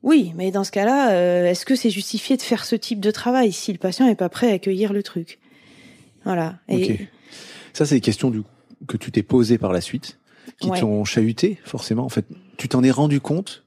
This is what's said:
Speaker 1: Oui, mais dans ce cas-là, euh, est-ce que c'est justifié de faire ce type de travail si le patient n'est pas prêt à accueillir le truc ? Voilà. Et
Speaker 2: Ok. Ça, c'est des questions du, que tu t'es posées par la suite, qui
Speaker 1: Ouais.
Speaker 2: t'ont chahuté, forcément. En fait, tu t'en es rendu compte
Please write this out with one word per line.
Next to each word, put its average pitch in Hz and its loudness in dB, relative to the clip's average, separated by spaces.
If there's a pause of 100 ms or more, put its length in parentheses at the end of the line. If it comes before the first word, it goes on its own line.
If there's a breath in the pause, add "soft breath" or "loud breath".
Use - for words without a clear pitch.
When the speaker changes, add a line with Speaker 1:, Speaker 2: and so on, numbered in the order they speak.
Speaker 1:
Oui, 247 4
mais 185 -2
dans 196 0
ce 190 -6
cas-là, 240 2
euh, 180 4
est-ce 175 0
que 269 2
c'est 240 0
justifié 202 -4
de - -4
faire - -4
ce - -2
type 214 -6
de 202 0
travail 240 2
si - -8
le 175 -6
patient 190 0
n'est 226 6
pas 180 -2
prêt 240 0
à - 4
accueillir 196 -2
le 202 -2
truc ? - -10 (840 soft breath)
Voilà. 175 -4
Et 185 0 (100)
Speaker 2:
Ok. 202 -6 (680 loud breath)
Ça, 156 2
c'est 143 2
des 120 4
questions 123 0
du, 110 -4 (460)
que - -8
tu - -8
t'es 104 2
posées 117 4
par 98 -2
la 87 0
suite, - -10 (400 loud breath)
qui - -2
Speaker 1:
Ouais. 180 -2
Speaker 2:
t'ont 107 0
chahuté, 117 0
forcément. 117 -4
En 131 -6
fait, 113 -2 (320)
tu - -8
t'en 127 2
es 131 6
rendu 143 2
compte - -6